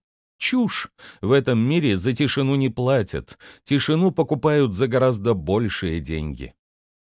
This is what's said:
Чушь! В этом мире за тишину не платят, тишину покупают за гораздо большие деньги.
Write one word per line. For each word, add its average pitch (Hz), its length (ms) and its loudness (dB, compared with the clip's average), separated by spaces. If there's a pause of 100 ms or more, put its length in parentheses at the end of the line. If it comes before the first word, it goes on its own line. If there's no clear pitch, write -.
(380)
Чушь! - 520 -2 (320)
В 104 100 0
этом 131 280 2
мире 131 380 2
за 110 160 -2
тишину 135 420 0
не 135 140 0
платят, 117 680 -2 (260)
тишину 156 480 0
покупают 147 640 0
за 117 140 0
гораздо 120 460 2
большие 90 680 -2
деньги. 73 520 -8 (600)